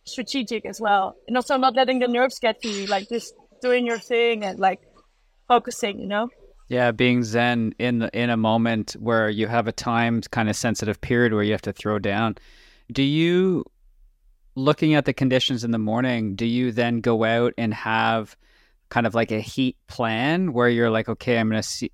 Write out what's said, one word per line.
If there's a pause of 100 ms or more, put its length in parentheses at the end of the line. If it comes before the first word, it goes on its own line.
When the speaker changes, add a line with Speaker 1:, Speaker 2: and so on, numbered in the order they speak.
Speaker 1:
strategic
as
well. (140)
And
also
not
letting
the
nerves
get
to
you,
like,
just (300)
doing
your
thing
and,
like, (680)
focusing,
you
know? (400)
Speaker 2:
Yeah,
being
zen
in
the,
in
a
moment
where
you
have
a
timed
kind
of
sensitive
period
where
you
have
to
throw
down. (540)
Do
you, (920)
looking
at
the
conditions
in
the
morning,
do
you
then
go
out
and
have (540)
kind
of,
like,
a
heat (120)
plan
where
you're
like,
"Okay,
I'm
gonna
see,